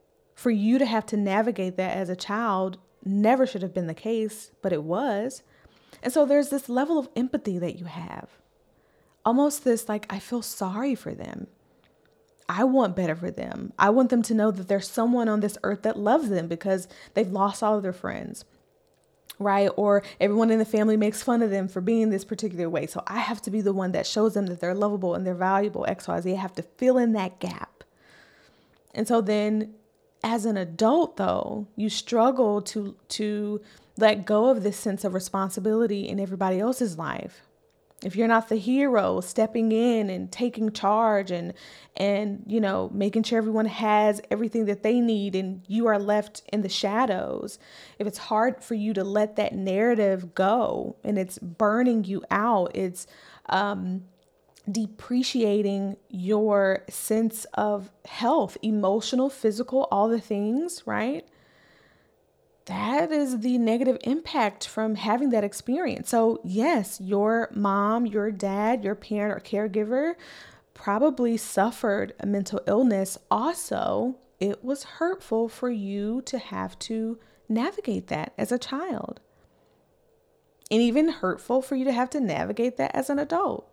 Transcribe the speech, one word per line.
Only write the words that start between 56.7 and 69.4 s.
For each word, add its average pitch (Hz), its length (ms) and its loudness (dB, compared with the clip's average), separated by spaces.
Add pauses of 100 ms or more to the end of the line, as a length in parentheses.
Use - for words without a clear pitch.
sense 220 640 -2
of 208 360 -2 (140)
health, 240 560 0
emotional, 214 720 0
physical, 233 600 0
all 202 180 2
the 226 120 0
things, 226 640 -2
right? 226 400 -4 (1400)
That 240 480 -2
is 269 300 0
the 247 160 2
negative 240 440 2
impact 254 640 -2
from 220 300 -2
having 240 340 0
that 214 140 2
experience. 247 640 -4
So 226 340 2
yes, 214 580 0
your 208 540 0
mom, 202 520 2
your 208 260 -2
dad, 202 500 0
your 202 140 -2
parent 208 400 -2
or - 40 -10